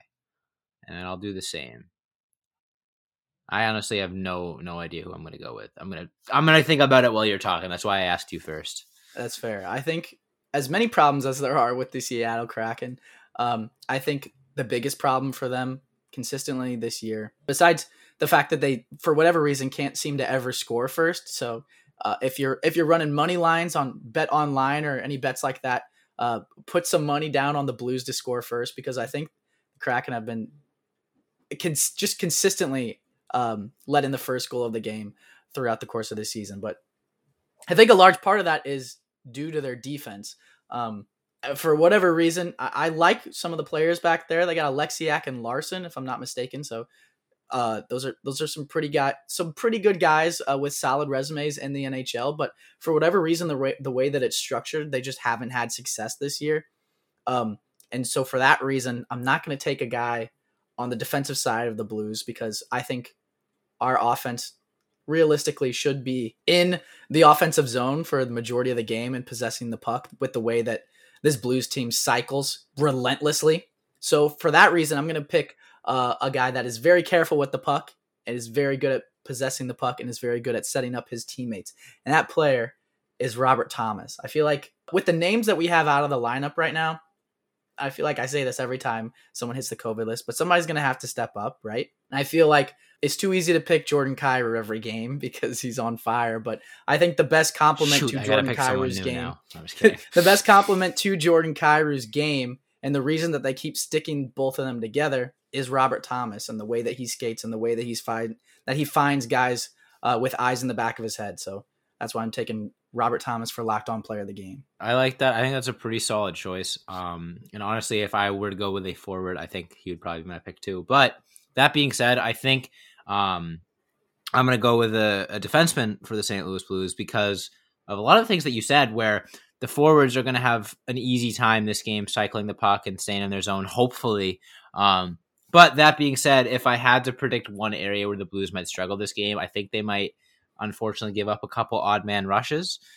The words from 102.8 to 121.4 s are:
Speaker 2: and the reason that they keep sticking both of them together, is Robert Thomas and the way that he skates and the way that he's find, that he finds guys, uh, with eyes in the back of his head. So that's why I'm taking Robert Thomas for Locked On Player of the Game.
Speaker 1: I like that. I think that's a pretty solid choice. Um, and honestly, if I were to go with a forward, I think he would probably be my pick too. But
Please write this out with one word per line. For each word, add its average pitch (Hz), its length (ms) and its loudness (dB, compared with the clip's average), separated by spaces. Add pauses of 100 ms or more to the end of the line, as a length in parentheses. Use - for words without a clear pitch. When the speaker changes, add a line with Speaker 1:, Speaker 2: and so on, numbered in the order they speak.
Speaker 2:
and 139 120 -2
the 139 80 0
reason 160 300 0
that 135 100 -2
they 135 120 0
keep - 220 -8
sticking 147 520 -4
both 135 300 -4
of 139 60 -2
them 120 160 -6
together, 131 540 -2 (180)
is 131 180 -4
Robert 131 320 2
Thomas 117 460 -6
and 110 100 -8
the 104 60 -8
way 117 180 -2
that 113 140 -4
he 123 100 -8
skates 113 380 -8
and 113 80 -8
the 110 60 -6
way 117 180 0
that 120 80 -2
he's 117 160 -6
find, 113 340 -4 (320)
that 131 100 -2
he 151 80 0
finds 143 420 2
guys, 123 440 0 (320)
uh, 120 180 0
with 123 160 -2
eyes 127 260 0
in 127 60 -2
the 120 60 -4
back 117 240 -4
of 113 60 -8
his 110 120 -8
head. 101 220 -10
So 98 260 -12 (360)
that's 113 120 -8
why 113 120 -2
I'm 110 80 -4
taking 110 400 -6 (200)
Robert 117 280 0
Thomas 117 320 -6
for 120 100 -8
Locked 107 260 -2
On 110 140 -6
Player 104 200 -8
of 101 40 -10
the 101 60 -12
Game. 95 320 -16 (160)
Speaker 1:
I 113 140 0
like 131 240 2
that. 131 160 4
I 117 80 2
think 131 120 0
that's 127 140 -4
a 123 40 -2
pretty 113 280 -6
solid 104 340 -2
choice. 92 420 -8 (120)
Um, 85 500 -8 (140)
and 104 100 -12
honestly, 110 380 -2
if 104 160 -2
I 101 160 2
were 98 180 -4
to 95 60 -6
go 98 160 -2
with 95 120 -4
a 90 100 -6
forward, 92 440 -8
I 82 80 -8
think 87 300 -12
he - 160 -12
would 82 80 -12
probably 85 220 -8
be 87 60 -16
my 85 120 -14
pick - 180 -18
too. 92 300 -8
But 131 260 6 (400)